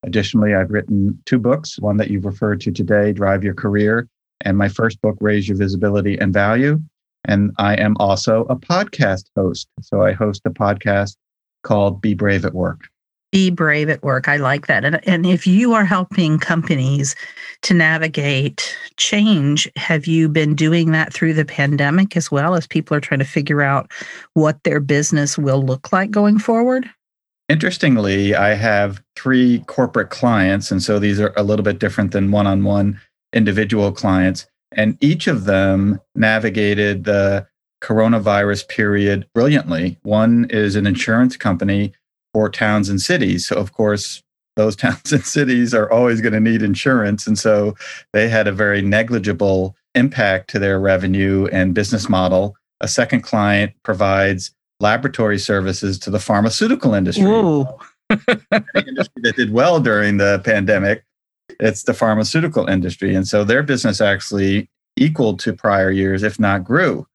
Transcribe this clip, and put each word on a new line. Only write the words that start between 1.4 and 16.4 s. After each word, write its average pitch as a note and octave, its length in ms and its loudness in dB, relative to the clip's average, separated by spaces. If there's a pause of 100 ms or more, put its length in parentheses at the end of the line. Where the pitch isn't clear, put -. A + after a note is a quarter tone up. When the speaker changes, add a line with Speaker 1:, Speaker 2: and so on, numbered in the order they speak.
Speaker 1:
one G#2 200 -2
that G#2 120 -2
you've G2 140 -4
referred G2+ 380 -4
to G2+ 100 -4
today, G#2 400 0
Drive G2 320 0
Your F#2+ 100 -2
Career, G#2 540 0 (320)
and G2 180 0
my G2+ 100 2
first A2 320 -2
book, G#2+ 200 -2
Raise G#2 260 0
Your G2 100 -2
Visibility G2 640 0
and F#2+ 140 -2
Value. A#2+ 500 2 (440)
And G2+ 320 0
I G#2 180 2
am G#2 240 0
also G2+ 460 2
a B2+ 100 -2
podcast B2 800 -2
host. F#2+ 320 -4 (140)
So G2+ 200 -2
I G2+ 120 2
host G2+ 320 -4
a G#2+ 40 -2
podcast G2+ 640 -2 (480)
called G2+ 400 0
Be G#2 120 0
Brave G2 300 0
at F#2 100 -4
Work. F2+ 340 -6 (420)
Speaker 2:
Be F#3+ 200 2
brave D#3 380 0
at D3+ 160 -2
work. C3+ 240 -2
I D3 80 2
like C#3+ 320 -2
that. A2+ 160 0
And, D3+ 240 0
and F3 180 2
if F3+ 180 2
you A3+ 300 4
are G#3+ 100 2
helping F3 540 0
companies C#3 800 -2 (460)